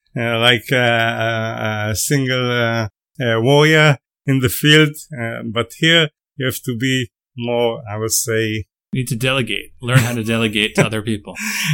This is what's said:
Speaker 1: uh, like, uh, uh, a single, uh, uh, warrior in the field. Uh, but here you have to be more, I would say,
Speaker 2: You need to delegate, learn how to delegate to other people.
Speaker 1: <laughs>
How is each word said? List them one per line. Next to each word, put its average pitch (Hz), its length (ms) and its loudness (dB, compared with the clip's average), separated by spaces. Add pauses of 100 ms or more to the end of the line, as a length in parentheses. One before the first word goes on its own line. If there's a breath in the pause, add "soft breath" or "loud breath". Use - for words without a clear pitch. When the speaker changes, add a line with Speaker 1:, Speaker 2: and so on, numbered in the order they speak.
(180)
Speaker 1:
uh, 117 220 -2
like, 120 320 4
uh, 139 40 4
uh, 113 1160 0
a 107 40 -4
single, 127 560 0
uh, 117 360 0 (360)
uh, 113 180 0
warrior 151 560 4 (280)
in 135 140 0
the 123 100 2
field. 151 400 4 (280)
Uh, 117 280 -8
but 117 320 -4
here 165 320 2 (260)
you 131 100 -6
have 131 180 -4
to 127 140 -4
be 131 320 -2 (280)
more, 120 520 0
I 104 80 -8
would 110 140 -4
say, 110 540 -2 (280)
Speaker 2:
You 131 80 -2
need 120 80 -8
to 131 60 -4
delegate, 127 560 -4 (100)
learn 127 180 2
how 120 160 0
to 113 80 -4
delegate 110 520 0
to 117 100 2
other 110 160 -4
people. 101 380 -8
Speaker 1:
<laughs> 214 60 -8 (280 loud breath)